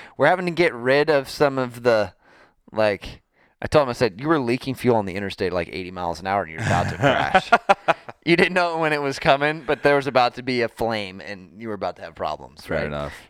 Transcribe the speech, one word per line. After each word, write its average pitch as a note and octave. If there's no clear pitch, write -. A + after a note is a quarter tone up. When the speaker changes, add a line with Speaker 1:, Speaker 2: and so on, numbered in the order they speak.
Speaker 1:
We're C3+
having F3+
to F3
get D#3
rid C3+
of C#3
some C#3
of A#2+
the, A2
like, G#2+
I G#2+
told D3+
him, B2+
I A#2+
said, G#2+
"You C#3+
were E3
leaking B2+
fuel B2
on G#2
the F2+
interstate, G2
like, F2
eighty F2+
miles F2
an F#2+
hour, G2
and D#2+
you're D#2+
about F#2+
to -
crash." A#2
Speaker 2:
<laughs> -
Speaker 1:
You E3+
didn't F3
know F3
when D#3
it D3
was C#3
coming, D3+
but C#3
there C#3+
was C3+
about B2
to B2+
be B2
a A2+
flame, G#2
and F2+
you A2+
were G#2+
about F#2
to G2
have E2
problems, C#2+
Speaker 2:
Fair E2
Speaker 1:
right? D2
Speaker 2:
enough. D2